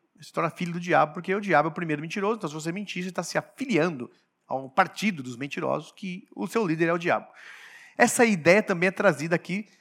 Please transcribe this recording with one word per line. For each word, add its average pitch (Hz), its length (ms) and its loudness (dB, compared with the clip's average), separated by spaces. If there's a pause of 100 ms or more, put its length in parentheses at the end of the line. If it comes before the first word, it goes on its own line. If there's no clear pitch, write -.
(200)
se - 120 -20
torna 160 180 -2
filho 175 220 -6
do 175 80 -6
diabo, 151 340 2
porque 180 180 -4
o 202 80 0
diabo 165 280 4
é - 20 -2
o 156 40 -14
primeiro 151 280 -4
mentiroso. 196 360 -4
Então, 175 100 -6
se 143 60 -8
você 160 180 -6
mentir, 185 320 -8
você 185 60 -6
está 180 120 -6
se - 160 -4
afiliando 160 720 -2 (380)
ao 131 200 -6
partido 180 540 0
dos 127 140 -10
mentirosos, 143 560 -6
que 185 420 -12
o 208 140 -6
seu 226 180 0
líder 165 220 2
é 170 40 2
o 175 60 0
diabo. 131 300 0 (680)
Essa 240 280 4
ideia 190 400 6
também 180 240 0
é - 20 2
trazida 170 460 2
aqui 185 320 -6 (120)